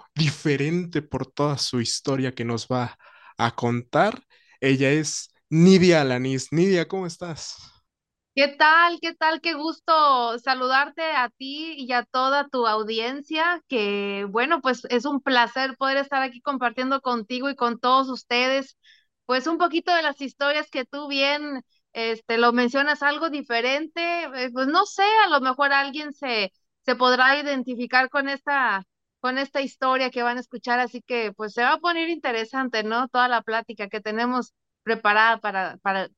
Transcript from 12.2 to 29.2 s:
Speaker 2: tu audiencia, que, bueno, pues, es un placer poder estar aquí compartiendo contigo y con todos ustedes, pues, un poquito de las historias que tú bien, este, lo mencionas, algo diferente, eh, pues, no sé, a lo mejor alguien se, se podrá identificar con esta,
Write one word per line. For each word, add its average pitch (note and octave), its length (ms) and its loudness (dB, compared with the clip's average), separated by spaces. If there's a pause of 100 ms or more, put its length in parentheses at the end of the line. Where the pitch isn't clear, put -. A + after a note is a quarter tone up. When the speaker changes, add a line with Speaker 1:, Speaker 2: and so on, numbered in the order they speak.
Speaker 2:
tu B3 180 -2
audiencia, C4+ 1040 -2
que, G3+ 600 -2
bueno, C4 320 0
pues, B3 260 -2
es A#3+ 160 0
un C#4 160 -2
placer C4 560 0
poder C4+ 220 0
estar C#4 240 -2
aquí B3 180 -6
compartiendo C4 600 -2
contigo B3 480 -4
y C4+ 60 -8
con A#3+ 240 -2
todos C4 280 2
ustedes, C4 680 -2 (480)
pues, B3+ 200 0
un E4 120 -2
poquito E4+ 360 0
de E4 80 2
las C#4+ 180 -2
historias C#4+ 500 -2
que C4+ 160 -6
tú C#4+ 220 -12
bien, C#4 540 -2 (300)
este, A3+ 460 -4
lo A#3+ 140 4
mencionas, C#4 500 0
algo D4 280 -2
diferente, D4+ 960 -4 (120)
eh, B3+ 160 -6
pues, C4 160 -2
no F#4 180 2
sé, - 160 -2 (220)
a F#4+ 40 2
lo D4 120 2
mejor C4 320 0
alguien C#4 420 -2
se, A3+ 380 -4 (320)
se B3 120 0
podrá B3+ 420 4
identificar B3+ 720 -2
con C#4 180 -2
esta, C4+ 560 -2 (360)